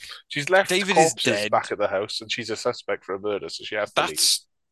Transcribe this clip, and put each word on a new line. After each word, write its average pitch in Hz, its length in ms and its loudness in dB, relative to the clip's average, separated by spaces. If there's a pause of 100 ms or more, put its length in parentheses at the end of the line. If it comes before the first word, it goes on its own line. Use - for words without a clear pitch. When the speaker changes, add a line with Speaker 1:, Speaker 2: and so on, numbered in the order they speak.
(280)
Speaker 1:
She's 143 200 -4
left 185 200 6
Speaker 2:
David 190 280 2
is 160 160 8
Speaker 1:
corpses - 120 -6
Speaker 2:
dead. 107 260 0
Speaker 1:
back 110 220 0
at 95 60 -4
the 101 100 2
house, 101 340 -4
and 110 100 -10
she's 113 180 -4
a 110 60 -4
suspect - 480 -4
for 92 100 -6
a 98 60 -6
murder, 101 300 -4
so - 140 -12
she - 100 -8
has 104 200 -2
to 151 80 2
leave. 78 160 -4
Speaker 2:
That's, - 280 0 (260)